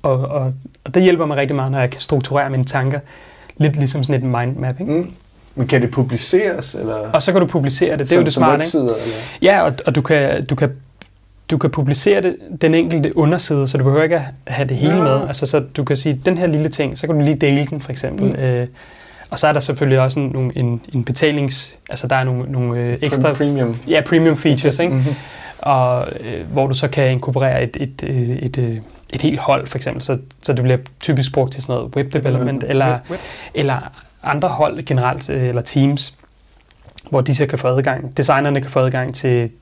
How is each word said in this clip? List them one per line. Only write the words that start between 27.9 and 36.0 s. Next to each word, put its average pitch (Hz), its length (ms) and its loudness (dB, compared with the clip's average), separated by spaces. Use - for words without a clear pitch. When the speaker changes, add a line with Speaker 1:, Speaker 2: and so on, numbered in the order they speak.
Speaker 1:
øh, 123 260 -2
et, 127 280 -4
øh, 117 200 -2
et 120 80 -4
helt 151 180 0
hold, - 280 0
for - 100 -8
eksempel. 131 260 -6
Så, 131 140 -2
så 143 100 0
det 123 100 0
bliver 127 140 4
typisk 135 320 0
brugt 131 200 0
til 131 80 -8
sådan 127 140 -4
noget 120 200 -6
webdevelopment, 131 680 -2
Speaker 2:
Mm. - 60 -6
Speaker 1:
eller, 135 220 2
Speaker 2:
Web, 123 200 -4
web. 180 80 -8
Speaker 1:
eller - 380 -2
andre 147 260 0
hold 143 360 0
generelt, 131 440 -2
øh, 135 140 -2
eller 120 180 -2
teams, 139 520 0